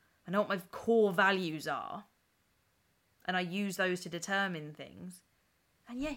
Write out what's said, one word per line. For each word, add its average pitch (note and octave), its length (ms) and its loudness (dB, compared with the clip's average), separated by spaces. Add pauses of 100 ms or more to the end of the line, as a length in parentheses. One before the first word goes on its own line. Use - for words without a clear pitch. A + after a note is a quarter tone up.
(280)
I - 20 -6
know G3 100 4
what G3+ 100 0
my F#3+ 100 0 (100)
core A3 420 4
values F#3 540 2
are. D3+ 380 -4 (1200)
And F#3 140 -2
I - 20 2
use F#3 360 -2
those F#3 240 0
to F3 100 -10
determine E3+ 640 -4
things. D#3+ 480 -16 (640)
And B3 120 -10
yeah, D4+ 160 -4